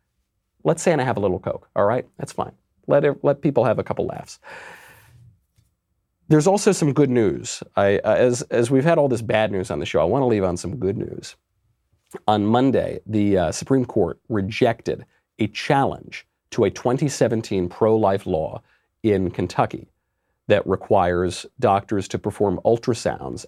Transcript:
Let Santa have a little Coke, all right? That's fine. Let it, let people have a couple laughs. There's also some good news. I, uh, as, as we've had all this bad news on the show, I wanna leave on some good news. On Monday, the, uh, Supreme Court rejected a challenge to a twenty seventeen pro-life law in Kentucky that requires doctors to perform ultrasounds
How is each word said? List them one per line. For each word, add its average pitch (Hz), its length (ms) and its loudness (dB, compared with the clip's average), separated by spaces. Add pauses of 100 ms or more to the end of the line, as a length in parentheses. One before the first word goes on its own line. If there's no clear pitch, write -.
(640)
Let 160 160 0
Santa 151 240 2
have 127 140 -2
a - 20 -6
little 92 200 0
Coke, - 360 -10
all 101 100 2
right? 117 220 0 (100)
That's - 140 -12
fine. - 220 -8 (340)
Let 143 160 4
it, 143 200 -2
let 143 180 0
people 135 240 2
have 107 120 2
a 98 60 -2
couple - 220 -4
laughs. - 340 -12 (1900)
There's 151 180 4
also 202 240 2
some 160 220 0
good 139 160 4
news. 98 520 0 (140)
I, 101 240 4
uh, 104 160 0
as, 120 280 2
as 117 280 0
we've 135 120 4
had 165 140 2
all 147 100 2
this 117 140 -2
bad 107 300 0
news 95 180 -4
on 78 100 -4
the 69 60 -4
show, - 160 0
I 80 40 2
wanna 123 220 0
leave 107 160 0
on 87 140 -2
some 87 200 -8
good 98 200 -2
news. - 380 -12 (920)
On 104 180 2
Monday, 110 600 2
the, 101 320 2
uh, 85 140 2
Supreme 131 340 0
Court 90 340 -2 (100)
rejected 110 760 -2 (340)
a 107 80 0
challenge - 760 -4 (240)
to - 140 0
a 98 60 2
twenty 127 400 -2
seventeen 110 580 0
pro-life 107 580 2
law 80 360 -4 (420)
in 95 280 2
Kentucky - 580 -4 (580)
that 104 180 4
requires 90 800 0 (140)
doctors 101 480 0
to - 100 -8
perform 101 460 -2
ultrasounds 104 840 -2